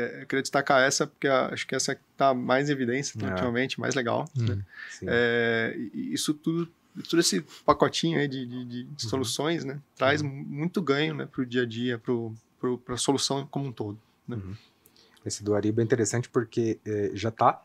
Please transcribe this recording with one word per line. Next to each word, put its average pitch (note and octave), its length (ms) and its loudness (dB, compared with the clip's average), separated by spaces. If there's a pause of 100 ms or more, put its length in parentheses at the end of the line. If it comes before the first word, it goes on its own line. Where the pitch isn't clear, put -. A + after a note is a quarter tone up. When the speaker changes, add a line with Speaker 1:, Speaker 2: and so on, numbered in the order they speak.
(200)
Speaker 1:
é, - 20 -14
eu C3+ 60 -16
queria C3+ 140 0
destacar C#3 400 4
essa, C#3 240 2
porque - 220 -4
a, C3+ 200 4
acho - 200 -8
que C#3 80 -4
essa C3+ 240 -2 (160)
tá C3+ 180 6
mais B2+ 360 2
em - 20 2
evidência, C3 480 -2
né, G2+ 80 -2
Speaker 2:
É. F#2+ 40 0
Speaker 1:
ultimamente, A#2+ 500 0
mais B2 140 0
legal, A#2+ 300 0 (120)
Speaker 3:
Uhum. A#2 80 2
Speaker 1:
né? G2 200 0 (260)
Speaker 2:
Sim. - 180 -12
Speaker 1:
É, A#2 680 2
e, A#2 160 -8
e - 200 -6
isso - 200 0
tudo, E3 380 -4 (380)
todo E3 100 2
esse F3 220 2 (240)
pacotinho D3+ 520 4
aí C#3+ 120 2
de, C3 160 -6
de, B2 200 -8
de B2 200 -8
Speaker 2:
Uhum. D3 140 -14
Speaker 1:
soluções, C3+ 680 -2
né? C#3 120 -8 (200)
Traz C#3+ 240 2
Speaker 2:
Uhum. C#3+ 80 -2
Speaker 1:
mu-, C#3 160 -10
muito D#3 360 -4
ganho, D3 320 2
né, C3+ 120 -6
pro C3+ 200 -4
dia B2 180 0
a - 20 0
dia, A#2 340 -2
pro, A#2 340 -2 (280)
pro, B2 160 0
pra B2 180 -10
solução C#3 500 0
como C#3 200 -6
um C3 80 -6
todo, G#2+ 260 -8 (260)
né? A#2+ 120 -6
Speaker 2:
Uhum. F#2+ 180 -10 (680)
Esse G#2 180 -8
do G#2 120 2
Ariba G#2+ 260 2
é - 20 4
interessante A#2 460 0
porque, A2+ 560 0
é, G#2 280 -2
já G2+ 160 -2
tá - 360 4